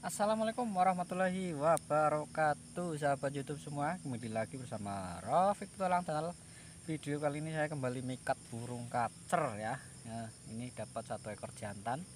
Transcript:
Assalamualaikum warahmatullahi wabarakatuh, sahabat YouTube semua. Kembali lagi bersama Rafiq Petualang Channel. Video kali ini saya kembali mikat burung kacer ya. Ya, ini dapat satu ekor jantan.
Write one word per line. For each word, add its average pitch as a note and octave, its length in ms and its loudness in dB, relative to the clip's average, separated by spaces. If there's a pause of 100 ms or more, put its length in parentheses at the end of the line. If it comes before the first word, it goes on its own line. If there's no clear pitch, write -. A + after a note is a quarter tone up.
Assalamualaikum A3 640 2
warahmatullahi F#3 880 4
wabarakatuh, D3+ 1400 4
sahabat C#3+ 400 2
YouTube C#3+ 240 -4
semua. D3 480 -2
Kembali A#2+ 240 -2
lagi A2 240 0
bersama G2+ 720 -4
Rafiq F#3 480 4
Petualang F3+ 320 2
Channel. D#3+ 240 -2 (560)
Video D3 320 -2
kali D3 240 0
ini D#3+ 80 -4
saya D#3 160 2
kembali C3 400 -2
mikat B2+ 320 -2 (160)
burung A#2+ 320 -6
kacer A#2+ 720 0
ya. A2 240 -4 (240)
Ya, A2+ 240 -6 (240)
ini A#2+ 240 -6
dapat A2 320 -6
satu G#2+ 240 -6
ekor G2+ 240 -8
jantan. A2+ 480 -4 (100)